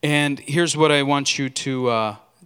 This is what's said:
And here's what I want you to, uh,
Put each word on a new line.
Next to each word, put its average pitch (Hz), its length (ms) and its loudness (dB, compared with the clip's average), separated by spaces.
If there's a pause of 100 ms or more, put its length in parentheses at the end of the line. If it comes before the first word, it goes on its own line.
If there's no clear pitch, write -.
And 147 380 0
here's 151 380 -2
what 151 140 6
I 143 100 4
want 139 360 0
you 135 120 -4
to, 131 400 -4
uh, 110 260 -2 (300)